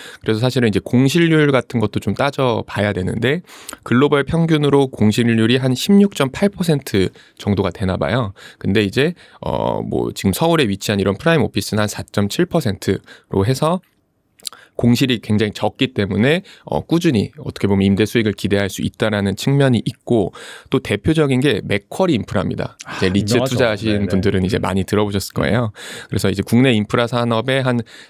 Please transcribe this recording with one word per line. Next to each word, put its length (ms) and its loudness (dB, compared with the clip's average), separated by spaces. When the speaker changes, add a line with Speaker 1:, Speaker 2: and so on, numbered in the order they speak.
Speaker 1:
그래서 180 0
사실은 280 2
이제 160 2
공실률 680 2
같은 280 -2
것도 200 -2
좀 160 -4
따져봐야 800 -2
되는데 480 -2
글로벌 400 2
평균으로 640 2
공실률이 720 2
한 180 0
십육점팔 760 2
퍼센트 600 0
정도가 340 0
되나 260 -2
봐요. 360 -2
근데 240 0
이제, 320 0
어, 420 -2
뭐 320 -4
지금 200 -2
서울에 340 2
위치한 320 -2
이런 180 0
프라임 260 0
오피스는 380 -4
한 60 0
사점칠 580 -2
퍼센트로 1000 -2
해서 360 0
공실이 380 2
굉장히 340 0
적기 400 -2
때문에, 480 0
어, 180 -4
꾸준히 560 0
어떻게 300 -6
보면 180 2
임대 200 4
수익을 280 0
기대할 360 -2
수 120 -10
있다라는 540 -2
측면이 500 2
있고 480 0
또 80 2
대표적인 600 0
게 240 0
맥쿼리 520 -2
인프라입니다. 680 -4
Speaker 2:
아, 120 -12
Speaker 1:
이제 120 0
리츠 260 0
Speaker 2:
유명하죠. 160 2
Speaker 1:
투자하신 400 0
Speaker 2:
네네. 160 0
Speaker 1:
분들은 360 0
이제 140 0
많이 260 -2
들어보셨을 500 -2
거예요. 380 0
그래서 220 0
이제 120 -4
국내 300 4
인프라 320 0
산업에 540 -2
한 220 0